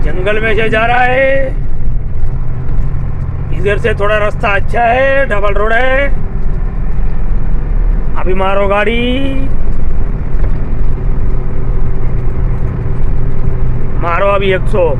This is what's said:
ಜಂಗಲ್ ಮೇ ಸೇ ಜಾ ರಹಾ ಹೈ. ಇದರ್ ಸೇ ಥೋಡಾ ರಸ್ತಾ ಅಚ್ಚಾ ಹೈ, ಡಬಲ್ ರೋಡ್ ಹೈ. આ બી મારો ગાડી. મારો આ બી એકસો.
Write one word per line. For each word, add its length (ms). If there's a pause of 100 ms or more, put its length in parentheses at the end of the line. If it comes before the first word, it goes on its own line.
ಜಂಗಲ್ 380
ಮೇ 140
ಸೇ 140
ಜಾ 160
ರಹಾ 200
ಹೈ. 180 (2250)
ಇದರ್ 220
ಸೇ 140
ಥೋಡಾ 240
ರಸ್ತಾ 360
ಅಚ್ಚಾ 320
ಹೈ, 180 (220)
ಡಬಲ್ 300
ರೋಡ್ 180
ಹೈ. 160 (2250)
આ 60
બી 100
મારો 340
ગાડી. 800 (4000)
મારો 260
આ 120
બી 120
એકસો. 480